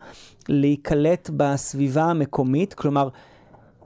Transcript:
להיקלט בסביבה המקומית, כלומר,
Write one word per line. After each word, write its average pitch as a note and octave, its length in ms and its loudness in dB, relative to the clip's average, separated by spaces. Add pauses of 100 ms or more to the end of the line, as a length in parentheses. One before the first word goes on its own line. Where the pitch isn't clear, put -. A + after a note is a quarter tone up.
(480)
להיקלט D3 880 2
בסביבה C#3 680 0
המקומית, D3+ 680 0
כלומר, C#3 340 0 (760)